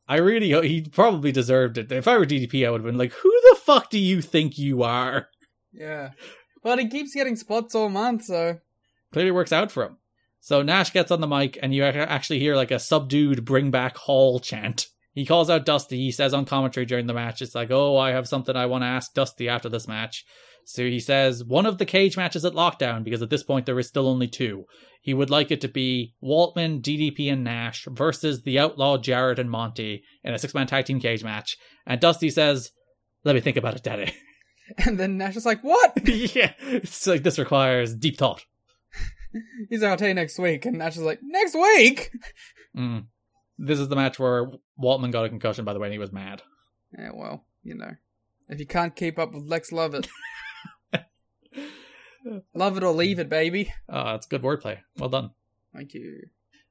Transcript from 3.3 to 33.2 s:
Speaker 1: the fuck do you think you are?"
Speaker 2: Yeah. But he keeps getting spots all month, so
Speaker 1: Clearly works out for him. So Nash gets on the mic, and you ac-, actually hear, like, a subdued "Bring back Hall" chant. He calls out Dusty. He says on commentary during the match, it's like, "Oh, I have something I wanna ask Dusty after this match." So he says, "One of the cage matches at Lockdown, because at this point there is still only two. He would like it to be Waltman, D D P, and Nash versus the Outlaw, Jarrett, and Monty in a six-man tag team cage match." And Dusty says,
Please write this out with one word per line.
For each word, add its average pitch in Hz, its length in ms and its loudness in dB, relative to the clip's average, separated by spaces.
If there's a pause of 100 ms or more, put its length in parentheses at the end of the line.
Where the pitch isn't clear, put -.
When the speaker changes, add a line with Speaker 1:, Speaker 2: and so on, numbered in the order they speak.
Speaker 1:
the 466 100 12
fuck - 300 4
do 214 80 0
you 185 240 2
think 151 360 0
you 139 240 0
are?" 123 460 -2 (440)
Speaker 2:
Yeah. 151 380 -12 (520)
But 247 160 0
he 247 100 0
keeps 277 260 -8
getting 262 220 -2
spots 226 380 -4
all 214 160 0
month, 220 340 -2
so 170 340 -2 (540)
Speaker 1:
Clearly 185 180 2
works 180 220 2
out 180 180 2
for 120 140 -2
him. - 140 -12 (420)
So 143 220 2
Nash 175 300 2
gets 180 180 2
on 170 100 2
the 156 80 -2
mic, 139 340 0
and 135 120 0
you 139 100 2
ac-, 143 140 2
actually 147 420 -2
hear, 143 160 2
like, 131 140 0
a 127 80 0
subdued 139 680 2
"Bring 135 260 2
back 127 260 0
Hall" 131 440 4
chant. 117 480 -6 (260)
He 139 120 -4
calls 165 240 4
out 160 160 2
Dusty. 143 320 0
He 131 120 -2
says 135 220 0
on 139 140 0
commentary 131 400 -2
during 123 200 -2
the 117 80 -4
match, 117 280 -6
it's 123 120 -12
like, 120 160 -4
"Oh, 139 280 4
I 131 120 2
have 127 160 -2
something 131 300 -4
I 123 100 0
wanna 127 200 -2
ask 127 260 -4
Dusty 127 360 -2
after 120 200 -4
this 113 180 -6
match." 110 380 -10 (400)
So - 200 -6
he 123 160 -2
says, 131 440 2
"One 139 220 2
of 202 120 -2
the 208 60 0
cage 196 320 2
matches 175 280 -4
at 175 100 -2
Lockdown, 131 500 0
because 113 160 -4
at 113 100 -6
this 147 120 -2
point 135 240 -2
there 123 120 -2
is 123 100 -2
still 135 200 0
only 127 200 2
two. 107 360 -6 (380)
He 139 100 -4
would 135 180 0
like 147 200 2
it 151 120 0
to 135 60 -4
be 127 540 -2
Waltman, 160 580 0
D 143 160 -2
D 151 140 0
P, 143 180 -4
and 135 160 -2
Nash 117 460 -8
versus 143 520 -2
the 131 160 0
Outlaw, 143 400 2
Jarrett, 127 400 0
and 123 120 -2
Monty 113 520 -6 (220)
in - 80 -6
a 113 60 -4
six-man 135 280 -4
tag 135 200 -2
team 135 140 -2
cage 113 220 -2
match." 107 360 -8 (260)
And 123 160 -4
Dusty 165 300 2
says, 143 400 0 (520)